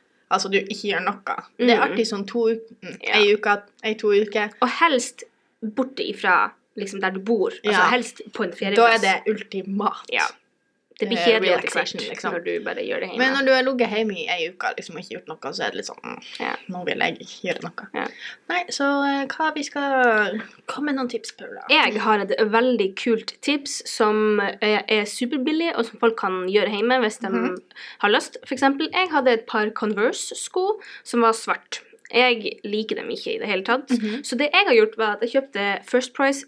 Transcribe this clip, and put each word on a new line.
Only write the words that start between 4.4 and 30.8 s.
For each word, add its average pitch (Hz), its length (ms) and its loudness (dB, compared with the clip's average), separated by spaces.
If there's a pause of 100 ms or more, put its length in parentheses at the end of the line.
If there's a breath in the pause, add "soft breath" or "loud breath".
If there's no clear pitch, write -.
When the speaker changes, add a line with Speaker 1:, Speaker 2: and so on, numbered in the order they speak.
Speaker 2:
Og 247 80 2
helst 285 540 2 (400)
borte 247 400 -4
ifra, 185 480 2 (260)
liksom, 196 240 -8
der 190 100 2
du 190 100 -6
bor. 202 300 2 (140)
Altså, 202 60 2
Speaker 1:
Ja. 180 200 4
Speaker 2:
helst 240 320 -2 (100)
på - 120 -6
en 185 80 -6
ferieplass. 226 480 4
Speaker 1:
Da 196 80 2
er 185 160 2
det 214 120 2
ultimat. 196 760 -4
Speaker 2:
Ja. 80 140 2 (680)
Det 208 120 -2
blir 190 100 0
Speaker 1:
Eh, 170 80 0
Speaker 2:
kjedelig 185 240 4
etter 170 240 0
Speaker 1:
relaxation, - 260 -2
Speaker 2:
hvert - 100 -8
Speaker 1:
liksom. 175 240 -6
Speaker 2:
når 170 100 -6
du 170 200 -2
bare 165 120 -6
gjør - 240 -4
det 190 100 -6
hjemme. - 80 -8
Speaker 1:
Men 262 160 2
når 277 120 0
du 262 60 6
har 262 120 4
ligget 247 260 0
hjemme 214 260 0
i 165 140 -8
ei 170 180 -2
uke, - 280 -6
liksom, - 180 -12
og 160 80 -12
ikke 214 140 -12
gjort - 100 -14
noe, - 260 -12
så 190 140 -6
er 104 40 -2
det - 40 -10
litt 98 120 -8
sånn, - 180 -14
mm, - 180 -12 (160)
Speaker 2:
Ja. - 160 -4 (160)
Speaker 1:
nå 180 160 -10
vil - 140 -2
jeg 165 180 -2
gjøre - 460 -10
noe. - 300 -12
Speaker 2:
Ja. - 120 -6 (420 loud breath)
Speaker 1:
Nei, 359 220 -4
så, 285 140 -4 (380)
eh, 269 40 -6
hva 302 260 -2
vi 302 120 -6
skal, 240 760 2 (280 loud breath)
kom 269 160 -6
med 294 100 0
noen 262 160 -2
tips, - 220 -8
Paula. - 360 -14
Speaker 2:
Jeg 254 280 2
har 214 240 2
et 190 80 -4 (100)
veldig 214 560 2
kult 226 460 -2
tips - 480 -2
som, 214 500 2
eh, 202 500 0
er 214 160 2
superbillig, 302 720 -2
og 233 80 0
som - 140 -16
folk 226 180 4
kan 185 300 -2
gjøre 196 240 2
hjemme 233 320 2
hvis 214 160 -2
de 226 100 -8
Speaker 1:
Mhm. 226 300 -2 (400 loud breath)
Speaker 2:
har 208 120 4
lyst. - 260 2 (100)
For - 80 -4
eksempel, 277 380 2
jeg 370 180 0
hadde 285 220 2
et 226 160 0
par 214 220 0
Converse-sko 240 1120 -2 (220 loud breath)